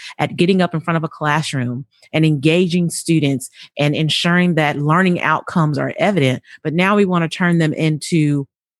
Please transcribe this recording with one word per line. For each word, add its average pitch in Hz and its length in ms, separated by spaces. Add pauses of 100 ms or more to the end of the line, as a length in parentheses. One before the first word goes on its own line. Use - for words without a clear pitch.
(180)
at - 180
getting 180 260
up 175 120
in 160 60
front 165 160
of 156 60
a 160 60
classroom 139 760 (280)
and 156 120
engaging 160 640
students 151 600 (260)
and 147 200
ensuring 175 580
that 147 240
learning 170 420
outcomes 156 580
are 135 200
evident. 143 460 (180)
But 151 120
now 185 200
we 208 100
want 180 180
to 160 140
turn 175 220
them 156 140
into 151 720 (340)